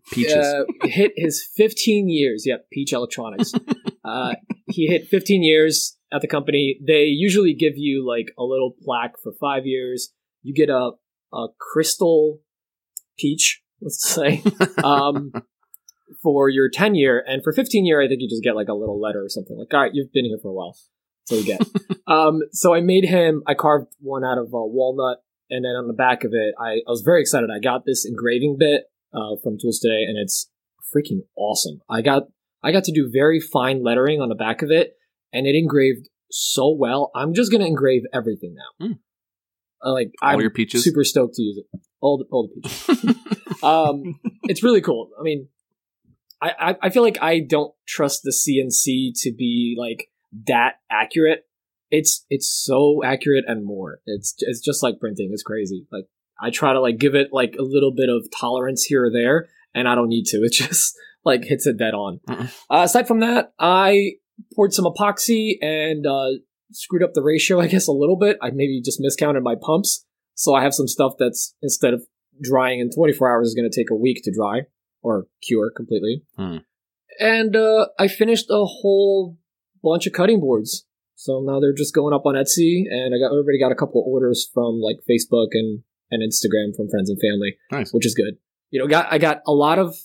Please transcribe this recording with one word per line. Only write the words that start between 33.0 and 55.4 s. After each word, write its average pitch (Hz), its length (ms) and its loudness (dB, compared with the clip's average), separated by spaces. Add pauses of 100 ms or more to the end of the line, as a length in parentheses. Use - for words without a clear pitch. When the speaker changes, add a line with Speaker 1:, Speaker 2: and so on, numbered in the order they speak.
Speaker 2:
very 147 260 4
fine 131 460 -2
lettering 131 360 2
on 127 80 -2
the 110 60 -4
back 110 280 -4
of 151 100 0
it, 165 220 2 (380)
and 131 140 -2
it 143 80 2
engraved 143 540 2 (240)
so 139 440 0
well. 131 380 -2
I'm 143 180 -4
just 202 200 0
gonna 202 140 4
engrave 131 360 2 (100)
everything 107 440 -6
now. 65 320 -12
Speaker 1:
Mm. 214 100 -8 (840)
Speaker 2:
Uh, 131 80 -2
like, 127 180 -2 (100)
Speaker 1:
All 143 100 2
Speaker 2:
I'm 143 100 2
Speaker 1:
your 110 100 0
peaches? 117 320 -2
Speaker 2:
super 147 220 2
stoked 127 320 0
to 120 60 -2
use 104 160 -4
it. - 220 -16 (200)
All 143 180 0
the, 131 140 -10
all 117 200 -2
the - 160 -20
peaches. - 480 0 (460)
<laughs> - 0 -
Um, 151 560 0 (260)
it's 196 200 -2
really 233 160 6
cool. 123 380 -2
I 131 40 -14
mean, 147 240 -4 (960)
I, 156 160 -4
I, 175 180 -4 (100)
I 185 40 -2
feel 240 140 4
like 214 180 0
I 165 160 2
don't 147 340 -2 (140)
trust - 380 -4
the 135 80 -4
C 135 280 0
N 131 120 -2
C 131 460 0
to 127 140 -4
be, 120 460 -2
like, 117 300 -10 (380)
that 123 280 2 (140)
accurate, 156 560 0 (460)
it's, - 400 0
it's 139 200 -4 (140)
so 143 400 2
accurate 131 420 0
and 110 180 -6
more. 95 420 -10
It's, 104 320 -8
it's 117 220 -6
just - 220 -4
like 120 180 -2
printing. 104 320 -6
It's 104 100 -8